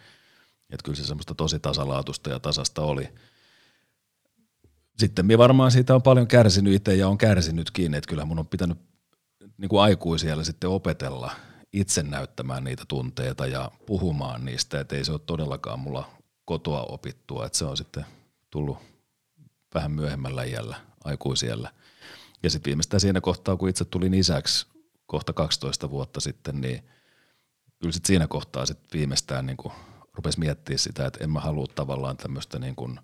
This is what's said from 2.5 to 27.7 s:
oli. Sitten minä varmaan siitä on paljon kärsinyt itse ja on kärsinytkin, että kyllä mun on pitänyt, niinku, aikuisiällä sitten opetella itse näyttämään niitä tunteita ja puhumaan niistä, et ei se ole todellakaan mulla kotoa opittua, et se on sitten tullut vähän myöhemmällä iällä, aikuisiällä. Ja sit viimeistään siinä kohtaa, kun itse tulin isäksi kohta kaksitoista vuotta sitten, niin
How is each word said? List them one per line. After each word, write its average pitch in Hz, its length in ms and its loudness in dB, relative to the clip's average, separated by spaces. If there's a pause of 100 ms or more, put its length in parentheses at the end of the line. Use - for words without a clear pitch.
oli. 69 280 -2 (1900)
Sitten 98 280 2
minä 110 120 8
varmaan 127 340 8
siitä 127 240 6
on 127 60 6
paljon 127 260 8
kärsinyt 101 460 8
itse 98 220 4
ja 95 120 4
on 98 100 4
kärsinytkin, 82 760 2
että 73 160 -4
kyllä 76 160 -4
mun 80 140 -2
on 78 80 -6
pitänyt, 85 300 -2 (800)
niinku, 98 200 2
aikuisiällä 82 640 4
sitten 80 260 -4
opetella 69 640 -4 (420)
itse 92 300 0
näyttämään 65 600 -6
niitä 64 240 -8
tunteita 64 600 -6
ja 65 240 -6 (140)
puhumaan 71 600 -2
niistä, 64 340 -6
et 67 120 -10
ei 67 140 -4
se 73 60 -6
ole 76 140 -4
todellakaan 69 540 -6
mulla 67 300 -8 (360)
kotoa 78 380 -4
opittua, - 640 -10
et - 80 -8
se - 120 -2
on 69 120 -6
sitten - 280 -8 (440)
tullut 73 280 -4 (960)
vähän - 180 -2
myöhemmällä 69 520 -4
iällä, 57 320 -8 (280)
aikuisiällä. 62 680 -4 (720)
Ja 87 60 2
sit 76 160 -2
viimeistään 80 360 0
siinä 98 200 2
kohtaa, 90 360 0
kun 95 120 0
itse - 160 -2
tulin 92 280 0
isäksi 87 540 2 (380)
kohta - 280 -4
kaksitoista - 560 -4
vuotta 69 300 -8
sitten, - 420 -8
niin 64 200 -6 (960)